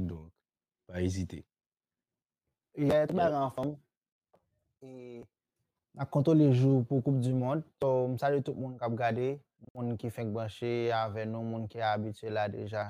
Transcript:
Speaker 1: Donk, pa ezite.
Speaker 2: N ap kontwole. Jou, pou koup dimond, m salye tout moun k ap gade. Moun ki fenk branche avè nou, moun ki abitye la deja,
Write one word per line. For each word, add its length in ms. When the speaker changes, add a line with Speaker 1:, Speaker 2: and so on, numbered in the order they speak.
Speaker 1:
Donk, 320
pa 140
ezite. 400
Speaker 2:
N 140
ap 160
kontwole. 380
Jou, 340
pou 160
koup 200
dimond, 400
m 360
salye 240
tout 160
moun 200
k 80
ap 120
gade. 380
Moun 240
ki 160
fenk 200
branche 340
avè 320
nou, 160
moun 280
ki 120
abitye 480
la 220
deja, 380